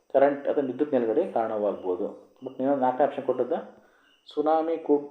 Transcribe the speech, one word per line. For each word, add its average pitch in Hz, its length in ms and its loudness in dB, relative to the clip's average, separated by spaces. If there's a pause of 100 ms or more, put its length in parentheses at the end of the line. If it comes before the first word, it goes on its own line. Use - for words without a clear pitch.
(120)
ಕರೆಂಟ್ 139 360 4
ಅಥವಾ 143 160 0
ವಿದ್ಯುತ್ 131 280 -4
ನಿಲುಗಡೆ 127 400 2
ಕಾರಣವಾಗ್ಬೋದು. 101 1040 -2 (100)
But - 180 -8
ನೀವು 139 140 2
ನಾಲ್ಕನೇ 127 280 2
ಆಪ್ಷನ್ 131 200 -2
ಕೊಟ್ಟದ್ದು 131 540 -2 (560)
ಸುನಾಮಿ 160 380 0
could 147 280 2 (100)